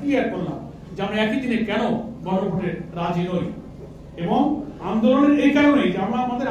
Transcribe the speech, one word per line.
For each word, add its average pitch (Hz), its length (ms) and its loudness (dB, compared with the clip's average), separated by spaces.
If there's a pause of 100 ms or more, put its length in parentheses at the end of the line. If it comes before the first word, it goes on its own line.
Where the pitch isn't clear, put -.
ক্লিয়ার 262 320 2
করলাম 165 260 -4 (360)
যে 175 120 -8
আমরা 214 180 -2
একই 269 180 0
দিনে 233 160 0 (120)
কেন 226 120 0 (440)
গণভোটে 185 440 0 (280)
রাজি 175 320 0
নই। 170 160 -2 (800)
এবং 226 160 2 (500)
আন্দোলনের 269 440 6 (100)
এই 285 120 6
কারণেই 285 380 6
যে 190 100 -2
আমরা, 233 220 -2
আমাদের 247 240 -4